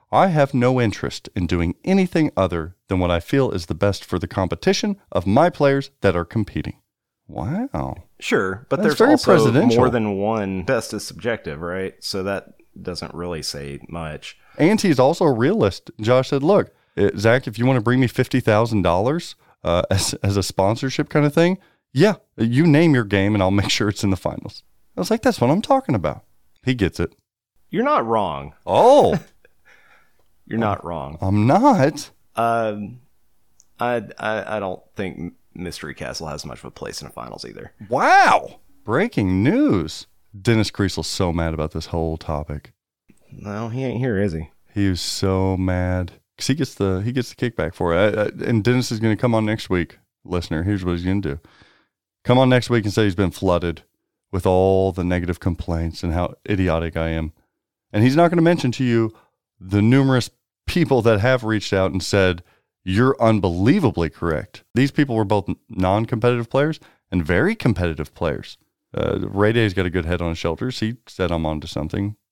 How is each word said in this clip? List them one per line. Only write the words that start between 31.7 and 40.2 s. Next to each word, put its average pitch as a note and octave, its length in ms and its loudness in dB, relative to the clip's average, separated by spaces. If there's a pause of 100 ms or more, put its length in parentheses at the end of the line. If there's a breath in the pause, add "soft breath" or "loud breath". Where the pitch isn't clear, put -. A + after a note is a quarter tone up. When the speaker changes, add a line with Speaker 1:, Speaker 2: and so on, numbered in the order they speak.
Speaker 2:
Um, A#2 640 -2 (800)
I, A#2+ 240 -2 (160)
I, G#2+ 380 -6
I - 20 -4
don't F#2+ 220 -8 (140)
think F#2+ 220 -6
M-, E2+ 180 -10 (180)
Mystery E2 420 -10
Castle D2+ 320 -10
has D2 180 -10
much B1 140 -14
of - 60 -20
a A#1+ 60 -16
place - 300 -12
in C#2 60 -16
the - 60 -20
finals A#1 320 -14
either. - 280 -18 (160)
Speaker 1:
Wow. G#3+ 680 4 (240)
Breaking G#2+ 600 0
news. D3 640 0 (320)